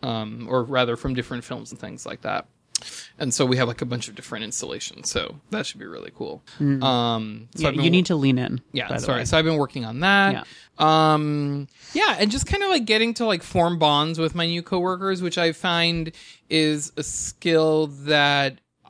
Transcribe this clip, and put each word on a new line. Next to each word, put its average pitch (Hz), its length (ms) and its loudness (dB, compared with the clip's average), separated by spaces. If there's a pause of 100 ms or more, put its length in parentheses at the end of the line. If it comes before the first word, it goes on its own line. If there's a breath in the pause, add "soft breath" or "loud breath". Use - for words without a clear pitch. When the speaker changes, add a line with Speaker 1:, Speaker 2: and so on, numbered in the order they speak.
Speaker 1:
um, 113 460 -6
or 127 160 0
rather 123 320 0
from 135 180 -6
different 123 300 -6
films 113 260 -12
and 123 100 -16
things - 260 -14
like - 160 -12
that. - 240 -6 (720 loud breath)
And 131 140 -4
so 135 140 2
we 127 120 2
have, 123 100 2
like, 120 140 -8
a 127 40 -2
bunch 120 220 -6
of 104 60 -18
different - 300 -10
installations, - 640 -8
so 92 260 -4 (140)
that 214 160 -6
should - 120 -12
be - 80 -14
really 65 280 -12
cool. - 280 -12 (160)
Speaker 2:
Mm. 139 240 0
Speaker 1:
Um, 117 720 -2
so - 80 -6
Speaker 2:
Yeah, 147 60 0
Speaker 1:
I've 135 60 -2
been 151 100 0
Speaker 2:
you 165 60 4
Speaker 1:
wo- - 20 6
Speaker 2:
need 180 140 4
to 175 100 0
lean 135 220 4
in, 127 220 -4 (120)
Speaker 1:
Yeah, 123 160 -4
Speaker 2:
by - 80 -4
the 120 60 -4
Speaker 1:
sorry. 123 180 -2
Speaker 2:
way. 113 60 -4
Speaker 1:
So 160 120 4
I've 160 60 4
been 160 140 2
working 135 260 -4
on 117 160 -8
that. 196 320 4
Speaker 2:
Yeah. - 120 -4 (680 loud breath)
Speaker 1:
Um, 147 540 0 (240 loud breath)
yeah, 359 260 2
and 208 120 4
just - 160 -2
kinda, 392 220 0
like, 311 160 2
getting 220 300 2
to, 233 120 -2
like, 190 160 0
form 170 360 2
bonds 156 400 4
with 160 160 0
my 170 120 0
new 170 160 -2
coworkers, 185 600 -2
which 175 160 -2
I 165 140 2
find 170 580 0 (400 loud breath)
is 151 460 0
a 151 60 -4
skill 156 840 0
that 143 720 0 (320)